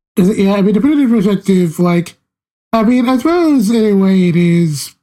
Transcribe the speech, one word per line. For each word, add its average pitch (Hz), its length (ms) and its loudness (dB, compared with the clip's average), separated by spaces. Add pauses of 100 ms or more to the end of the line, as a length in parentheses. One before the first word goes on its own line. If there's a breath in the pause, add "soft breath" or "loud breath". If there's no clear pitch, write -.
(180)
Is 185 120 2
it, 226 80 -4
yeah, 196 160 0
I 202 80 0
mean, 196 120 0
to 202 60 0
put 277 100 0
it 302 80 0
in 269 100 0
perspective, 190 680 0
like, 175 380 -2 (560)
I 226 100 0
mean, 247 260 0
I 262 80 0
suppose 294 540 0
in 226 140 0
a 208 100 0
way 190 340 2
it 165 80 -2
is 170 680 -2